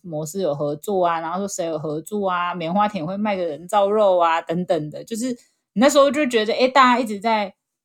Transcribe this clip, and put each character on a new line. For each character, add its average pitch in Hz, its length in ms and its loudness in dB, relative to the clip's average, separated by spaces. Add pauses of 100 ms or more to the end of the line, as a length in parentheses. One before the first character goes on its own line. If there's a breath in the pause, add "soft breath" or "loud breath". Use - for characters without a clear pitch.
摩 156 220 -8
斯 190 160 -8
有 151 120 0
合 147 220 -4
作 185 300 -2
啊， 165 140 0
然 165 120 -8
后 180 80 -4
说 202 80 -4
谁 175 180 -6
有 160 140 -4
合 156 200 -6
作 196 300 -4
啊， 175 240 -2
棉 165 180 -6
花 202 160 2
田 185 180 -6
会 190 120 -6
卖 208 180 -2
个 180 80 -4
人 165 240 -8
造 202 220 2
肉 202 300 4
啊， 165 220 2
等 175 240 -4
等 151 240 -2
的， 139 140 -12
就 226 120 -10
是 247 140 -4 (440 loud breath)
你 196 80 0
那 285 80 8
时 294 80 2
候 277 140 6
就 302 160 0
觉 214 180 2
得， 220 80 0
哎， 254 140 2
大 262 140 6
家 247 180 6
一 254 60 0
直 208 140 -6
在 214 360 -2 (300)